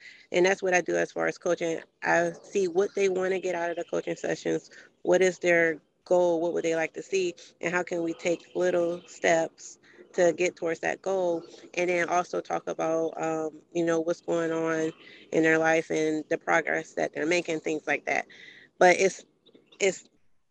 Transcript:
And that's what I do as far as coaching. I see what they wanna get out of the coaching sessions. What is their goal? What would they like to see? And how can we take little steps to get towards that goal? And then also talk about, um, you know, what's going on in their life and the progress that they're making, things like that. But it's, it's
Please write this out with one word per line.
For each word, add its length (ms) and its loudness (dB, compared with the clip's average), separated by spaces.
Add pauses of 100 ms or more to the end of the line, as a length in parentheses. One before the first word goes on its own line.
(300)
And 160 4
that's 160 0
what 100 0
I 80 4
do 160 -2
as 140 0
far 160 -4
as 100 -4
coaching. 440 -4 (220)
I 300 2 (100)
see 260 -2
what 260 0
they 140 2
wanna 320 -2
get 160 -4
out 140 -4
of 60 -6
the 80 -6
coaching 320 -4
sessions. 540 -4 (320)
What 180 4
is 200 2
their 400 2 (240)
goal? 360 2
What 140 -2
would 100 -2
they 120 0
like 180 -4
to 80 -10
see? 320 -4 (260)
And 140 -2
how 80 0
can 220 -4
we 100 -4
take 400 -4
little 540 0
steps 680 -2 (360)
to 180 4
get 220 -2
towards 260 -4
that 220 -4
goal? 400 -2 (320)
And 160 0
then 180 0
also 320 -2
talk 280 -6
about, 520 -2
um, 300 -4 (240)
you 100 0
know, 160 2
what's 200 -2
going 320 -2
on 400 -2 (400)
in 100 4
their 160 4
life 320 2
and 400 -2
the 80 0
progress 540 -2
that 200 -4
they're 140 -6
making, 340 0
things 260 -4
like 200 -2
that. 200 -2 (520)
But 200 8
it's, 260 0 (540)
it's 300 -2 (420)